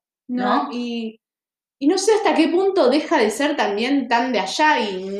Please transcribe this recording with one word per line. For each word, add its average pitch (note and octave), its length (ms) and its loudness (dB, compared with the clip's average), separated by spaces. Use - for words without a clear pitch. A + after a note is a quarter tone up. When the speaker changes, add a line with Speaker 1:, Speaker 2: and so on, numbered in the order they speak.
Speaker 1:
No, B3 360 -2
Speaker 2:
¿no? - 60 -10
Speaker 1:
y, A#3 480 -8
y C#4 100 0
no F#4 80 2
sé A4 180 2
hasta G#4 200 2
qué D#4 140 2
punto F4+ 420 2
deja D4+ 260 0
de A3 140 2
ser C#4+ 260 -2
también A#3 500 -2
tan B3 260 0
de G#3 80 0
allá D4+ 400 2
y F#3+ 240 -6